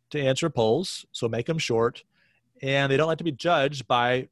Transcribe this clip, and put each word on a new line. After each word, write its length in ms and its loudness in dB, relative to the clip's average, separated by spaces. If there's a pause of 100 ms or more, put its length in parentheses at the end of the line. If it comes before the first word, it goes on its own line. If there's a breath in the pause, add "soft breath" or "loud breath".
(120)
to 100 -4
answer 280 0
polls, 600 0
so 160 -4
make 220 -4
'em 80 0
short, 480 -2 (560)
and 280 0
they 60 2
don't 120 4
like 100 0
to 80 -10
be 60 -2
judged 560 0
by 440 0